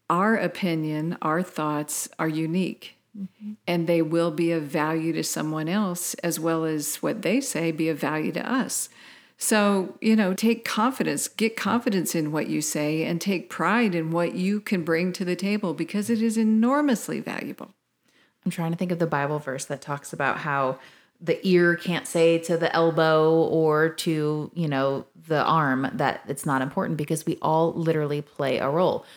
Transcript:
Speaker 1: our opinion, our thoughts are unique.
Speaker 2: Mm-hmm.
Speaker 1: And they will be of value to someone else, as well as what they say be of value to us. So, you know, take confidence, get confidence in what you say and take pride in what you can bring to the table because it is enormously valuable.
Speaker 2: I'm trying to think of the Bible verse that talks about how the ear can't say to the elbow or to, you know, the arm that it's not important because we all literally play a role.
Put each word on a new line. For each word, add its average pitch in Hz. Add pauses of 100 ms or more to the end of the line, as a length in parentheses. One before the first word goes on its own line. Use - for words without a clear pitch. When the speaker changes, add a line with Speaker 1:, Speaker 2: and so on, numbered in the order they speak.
Speaker 1:
our 202
opinion, 160
our 156
thoughts 151 (100)
are 160
unique. 160 (220)
Speaker 2:
Mm-hmm. 208 (140)
Speaker 1:
And 175
they 170
will 165
be 165
of 160
value 160
to 160
someone 156
else, 185
as 170
well 160
as 156
what 156
they 220
say 165
be 160
of 156
value 156
to -
us. - (500)
So, 202
you 220
know, 196
take 226
confidence, 190
get 226
confidence 208
in 156
what 156
you 151
say 151
and 170
take 190
pride 196
in 160
what 170
you 196
can 190
bring 165
to 185
the 180
table 190
because 202
it 226
is 220
enormously 226
valuable. - (720)
Speaker 2:
I'm 185
trying 165
to 170
think 180
of 170
the 170
Bible 151
verse 139
that 139
talks -
about 143
how 139 (400)
the 165
ear 175
can't 170
say 165
to 165
the 165
elbow 160
or 160
to, 151
you 165
know, 139 (200)
the 151
arm 135
that -
it's -
not 135
important 156
because 156
we 165
all 160
literally 151
play 135
a 135
role. 160 (120)